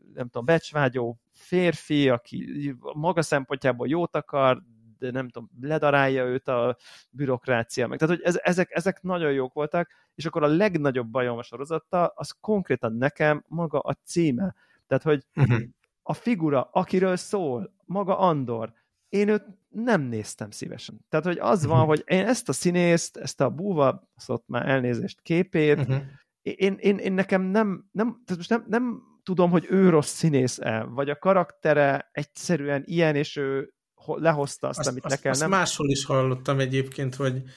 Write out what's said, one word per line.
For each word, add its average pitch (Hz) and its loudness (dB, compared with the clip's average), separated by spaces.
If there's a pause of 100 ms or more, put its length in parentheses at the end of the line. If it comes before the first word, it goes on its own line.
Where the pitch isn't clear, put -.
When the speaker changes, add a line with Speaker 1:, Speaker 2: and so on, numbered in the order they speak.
(140)
Speaker 1:
nem 123 -8
tudom, 120 -8
becsvágyó 131 0 (140)
férfi, 156 0
aki - -4 (440)
maga 160 0
szempontjából 131 -2
jót 165 -2
akar, 135 0 (380)
de 127 -6
nem 127 -6
tudom, 120 -16 (120)
ledarálja 139 2
őt 127 -4
a 120 0 (320)
bürokrácia, 127 -2
meg. 131 -10
Tehát, 160 2
hogy - -10
ez-, 175 2
ezek, 180 0
ezek 180 -4
nagyon 175 -2
jók 131 -2
voltak, 160 -4 (260)
és 151 -12
akkor 160 -2
a 147 4
legnagyobb 147 0
bajom 120 -2
a 120 -10
sorozattal, 156 -4
az 151 -12 (100)
konkrétan 151 -2
nekem 147 0
maga 160 -4
a - 4 (120)
címe. 170 0 (320)
Tehát, 131 2
hogy 147 2
Speaker 2:
Mhm. 117 4 (400)
Speaker 1:
a - -6
figura, 156 0 (100)
akiről 185 2
szól, 156 -4 (120)
maga 190 -2
Andor, 123 0 (360)
én 202 0
őt 208 2 (260)
nem 220 0
néztem 110 -8
szívesen. - -14
Tehát, 156 0
hogy 175 -2
az 196 2
van, 160 4
Speaker 2:
Mhm. 156 6
Speaker 1:
hogy 156 2
én 185 2
ezt 233 -2
a 143 -2
színészt, 175 2
ezt - -8
a 127 2
búva, 156 0
azt - -16
ott 117 -4
már 120 -4
elnézést, 131 -2
képét, 151 2
Speaker 2:
Mhm. 135 0 (440)
Speaker 1:
én, 196 -2
én, 196 2
én 190 -2
nekem 190 2
nem, 196 0
nem, 214 -2 (180)
tehát 180 -6
most 175 -14
nem, 233 0
nem 240 -2 (220)
tudom, 175 2
hogy 180 4
ő 190 6
rossz 151 4
színész-e, 127 0
vagy 127 -4
a 147 -4
karaktere 151 2
egyszerűen 143 -4
ilyen, 165 2
és 147 -2
ő 135 -4 (200)
ho-, - -10
lehozta 147 0
azt, 135 -6
Speaker 2:
Azt, 135 -2
Speaker 1:
amit 131 -8
Speaker 2:
azt, 139 -2
Speaker 1:
nekem 135 -2
Speaker 2:
azt 131 -2
Speaker 1:
nem. 156 0
Speaker 2:
máshol 170 0
is 135 -2
hallottam 131 0
egyébként, 131 -4
hogy 131 -4 (160)